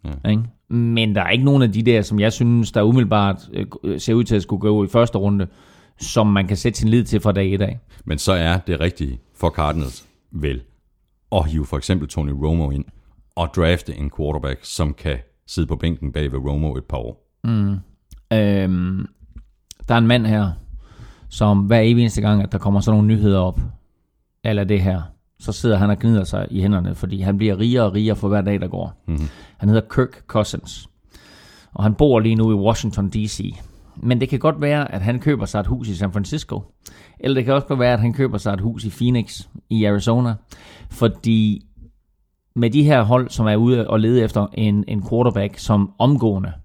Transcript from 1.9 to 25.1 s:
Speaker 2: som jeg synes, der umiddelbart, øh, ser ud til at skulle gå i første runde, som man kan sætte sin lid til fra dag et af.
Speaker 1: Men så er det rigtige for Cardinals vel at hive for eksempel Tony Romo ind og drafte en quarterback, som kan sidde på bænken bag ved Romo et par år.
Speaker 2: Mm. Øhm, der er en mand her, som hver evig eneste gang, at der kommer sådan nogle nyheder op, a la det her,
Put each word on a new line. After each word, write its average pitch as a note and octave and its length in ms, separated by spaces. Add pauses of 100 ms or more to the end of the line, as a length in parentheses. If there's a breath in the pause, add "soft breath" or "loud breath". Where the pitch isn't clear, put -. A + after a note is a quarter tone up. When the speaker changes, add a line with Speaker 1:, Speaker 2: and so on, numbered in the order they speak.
Speaker 2:
som G#2 180
jeg A2 140
synes, A#2 380
der A2 100
umiddelbart, G#2 680 (340)
øh, D#2 160
ser A2+ 140
ud A#2 100
til A2 120
at G2 60
skulle F#2 180
gå G#2 260
i - 20
første A#2 300
runde, G2+ 300 (520 soft breath)
som - 280
man G2 200
kan G2 100
sætte A#2 220
sin A2 100
lid A#2 140
til G#2+ 160
fra G#2+ 120
dag F#2+ 220
et G2 80
af. A#2+ 180 (260 soft breath)
Speaker 1:
Men D#2 120
så - 140
er E2+ 260
det F2 220
rigtige C#2+ 400 (200)
for E2+ 100
Cardinals D2+ 560 (260)
vel C#2 300 (720)
at F2+ 180
hive D2+ 160
for D2+ 120
eksempel D2 300
Tony D2 240
Romo D2+ 380
ind C#2 160 (500)
og E2+ 200
drafte E2+ 420
en C#2+ 200
quarterback, C#2+ 460
som D2 300
kan C#2 240 (300)
sidde E2 200
på D#2+ 80
bænken C#2+ 360
bag D2 200
ved C2 80
Romo C#2+ 360
et C2 80
par - 140
år. - 460
Speaker 2:
Mm. G#2+ 280 (680)
Øhm, F#2+ 680 (800)
der A#2 80
er - 20
en A2+ 100
mand A#2+ 180
her, G#2+ 260 (760 loud breath)
som G#2 300
hver G#2 200
evig A#2 220
eneste G#2 200
gang, G#2 220
at G2 80
der F#2+ 60
kommer G2 220
sådan G#2+ 180
nogle G#2+ 180
nyheder G2+ 240
op, F#2 200 (840)
a A2 100
la G2+ 100
det G2 180
her, F#2 200 (380)